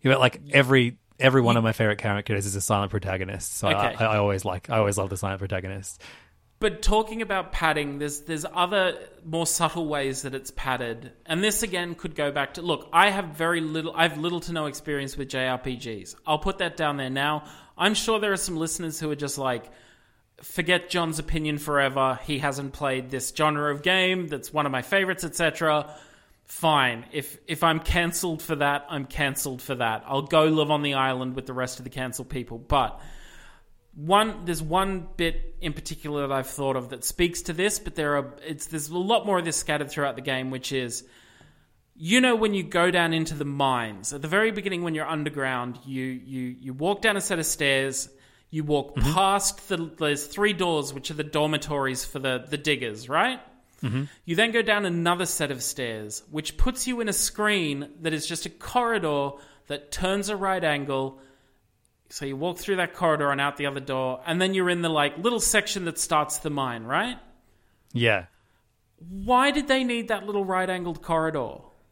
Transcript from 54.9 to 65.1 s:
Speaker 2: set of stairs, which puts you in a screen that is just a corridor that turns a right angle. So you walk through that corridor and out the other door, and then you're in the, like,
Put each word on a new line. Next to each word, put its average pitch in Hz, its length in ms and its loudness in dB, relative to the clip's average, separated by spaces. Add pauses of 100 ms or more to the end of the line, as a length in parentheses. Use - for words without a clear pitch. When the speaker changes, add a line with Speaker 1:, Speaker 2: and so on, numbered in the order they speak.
Speaker 2:
set 151 240 -2
of 123 120 -6
stairs, 110 680 -6
which 151 260 -6
puts 254 300 2
you 247 140 -2
in 214 80 -2
a 196 40 0
screen 170 760 0 (120)
that 160 120 -2
is 151 140 -4
just 170 200 -6
a 165 40 -8
corridor 170 800 0 (380)
that 143 240 -8
turns 196 360 0
a 208 80 -2
right 190 260 0
angle. 139 580 0 (880)
So - 140 -10
you 135 120 -6
walk 170 220 -4
through 196 180 -2
that 175 180 -2
corridor 151 360 2
and 139 100 0
out 143 160 0
the 143 100 -2
other 139 140 -2
door, 131 460 -2
and 170 140 0
then 190 140 2
you're 180 160 2
in 175 120 0
the, 170 60 0
like, 147 300 2